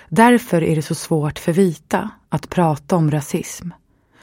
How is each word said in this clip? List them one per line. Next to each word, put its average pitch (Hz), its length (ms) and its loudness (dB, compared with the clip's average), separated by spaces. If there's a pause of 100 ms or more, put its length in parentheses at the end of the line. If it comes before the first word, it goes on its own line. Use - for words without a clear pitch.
Därför 226 540 4
är 165 120 2
det 156 60 0
så 160 140 -6
svårt 151 440 -4
för 175 140 -2
vita 190 560 0 (200)
att - 200 -6
prata 165 460 0
om 156 160 2
rasism. - 580 -6 (540)